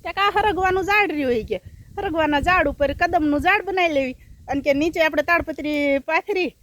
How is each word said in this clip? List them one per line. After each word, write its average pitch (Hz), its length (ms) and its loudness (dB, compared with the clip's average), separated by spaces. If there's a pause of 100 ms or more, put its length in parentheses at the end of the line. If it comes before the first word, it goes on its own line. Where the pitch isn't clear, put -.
કે, 339 60 -10
"આ 381 260 0
હરગવાનું 381 480 2
ઝાડ 403 280 2
રહ્યું," 285 200 -2
ઈ 220 120 -2
કે, 190 180 -6 (360)
"હરગવાના 311 420 0
ઝાડ 339 280 2
ઉપર 277 260 -2
કદમનું 302 460 0
ઝાડ 359 260 2
બનાવી 359 280 0
લેવી 269 200 0 (340)
અને 269 140 -4
કે 277 120 2
નીચે 320 300 0
આપણે 311 200 0
તાડપત્રી 294 760 0
પાથરી 339 500 -2 (140)